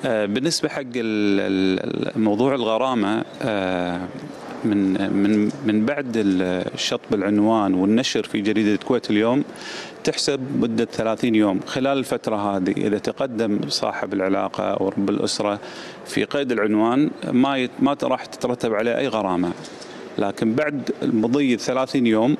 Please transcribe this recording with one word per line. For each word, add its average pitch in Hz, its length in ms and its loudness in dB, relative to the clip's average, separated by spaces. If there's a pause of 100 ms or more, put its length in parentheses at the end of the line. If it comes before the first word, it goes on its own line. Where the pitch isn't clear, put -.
آه، 110 220 0
بالنسبة 135 420 -2
حق 147 120 -4
ال-، 135 60 -10 (100)
ال-، 98 1120 2
ال-، - 100 -4
موضوع 110 360 2
الغرامة، 113 680 0 (180)
آه، 92 580 -2 (640)
من، 98 480 2
من، 104 380 4 (160)
من 107 200 2
بعد 135 300 -2
ال-، 92 580 2
الشط - 260 -2 (100)
بالعنوان 104 640 2
والنشر 107 480 2
في - 180 -2
جريدة 104 360 2
كويت - 340 -2
اليوم 113 340 4 (600)
تحسب 143 360 0 (200)
مدة 117 240 2
ثلاثين 110 500 0
يوم. 104 320 4
خلال 139 320 0
الفترة 107 580 -2
هذه 92 200 0
إذا 101 220 0
تقدم 113 680 -2
صاحب 104 460 -4
العلاقة 98 500 0
أو 98 240 0
رب 98 220 0
الأسرة 104 500 0 (460)
في - 180 -2
قيد 139 280 -2
العنوان 110 580 2 (220)
ما 135 240 4
يت-، 123 240 -4
ما 139 140 4
ت-، 135 100 -4
راح 127 200 0
تترتب 123 500 -4
عليه 113 240 0
أي 135 100 0
غرامة. 92 440 0 (680)
لكن 113 360 0
بعد 147 360 -2 (120)
مضي 123 520 2
الثلاثين 131 520 0
يوم 110 340 4